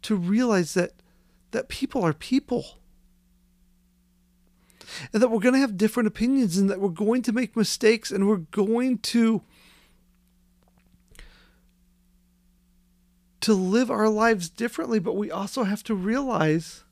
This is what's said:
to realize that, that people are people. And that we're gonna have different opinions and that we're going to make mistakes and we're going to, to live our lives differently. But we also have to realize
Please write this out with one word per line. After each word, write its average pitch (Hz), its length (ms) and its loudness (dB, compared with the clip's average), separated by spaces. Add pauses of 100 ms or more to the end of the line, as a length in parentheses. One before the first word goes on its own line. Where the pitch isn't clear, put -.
to 214 140 0
realize 190 580 0
that, 180 180 0 (580)
that - 180 -6
people - 340 -4
are 160 120 2
people. - 640 -4 (2250)
And 220 100 2
that 254 60 4
we're 226 120 0
gonna 247 180 4
have 240 180 0
different 214 300 0
opinions 226 500 0
and 196 140 4
that 196 100 -4
we're 196 80 0
going 214 340 0
to 233 100 -2
make 247 240 -2
mistakes 220 540 0
and 196 160 0
we're 208 120 2
going 220 600 -2
to, 226 440 2 (4000)
to 220 120 4
live 202 360 2
our 214 180 2
lives 214 400 2
differently. 233 500 -4
But 175 160 -2
we 208 160 -4
also 202 340 -4
have 202 200 -4
to 226 100 -4
realize 185 960 -2